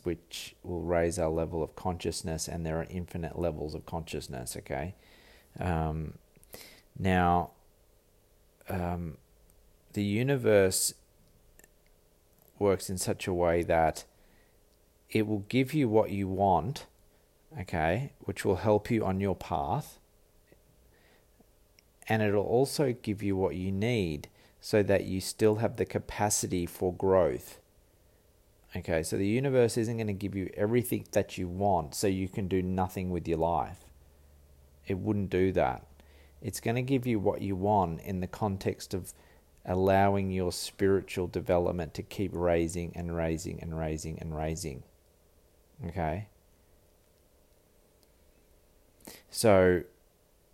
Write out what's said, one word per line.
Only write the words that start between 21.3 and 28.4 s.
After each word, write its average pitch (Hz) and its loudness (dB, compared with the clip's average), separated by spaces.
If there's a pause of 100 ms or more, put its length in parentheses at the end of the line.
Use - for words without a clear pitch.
and 110 2
it'll 104 2
also 135 2
give 107 -4
you 98 0
what 92 0
you 92 -4
need 95 0 (320)
so 104 2
that 98 4
you 95 -4
still 107 2
have 113 -2
the 92 0
capacity 101 -2
for 92 -2
growth. 90 2 (1160)